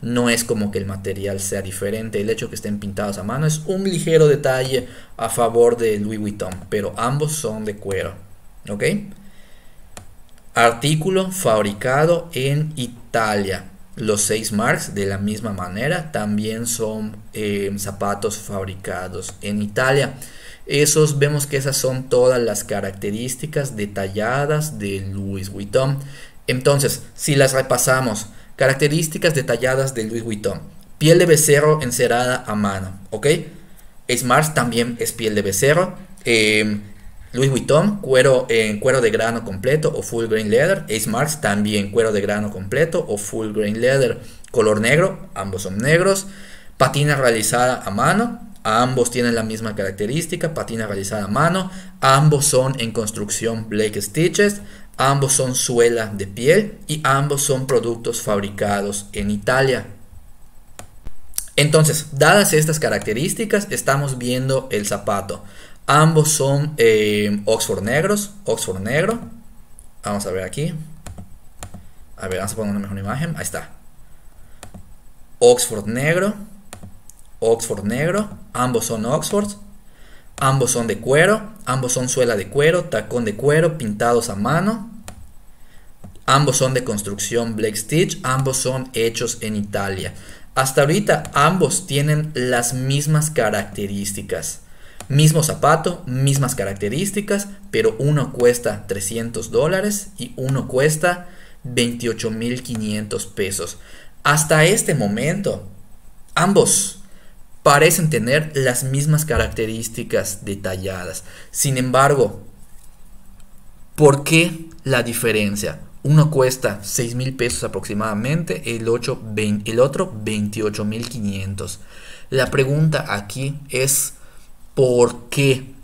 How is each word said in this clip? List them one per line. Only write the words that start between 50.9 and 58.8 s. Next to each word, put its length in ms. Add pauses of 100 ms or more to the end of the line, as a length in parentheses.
a 60
mano. 420 (300)
Ambos 460
son 340
en 100
construcción 800
Blake 320
Stitches, 580 (380)
ambos 340
son 240
suela 520
de 200
piel 600
y 180
ambos 380
son 220
productos 560
fabricados 920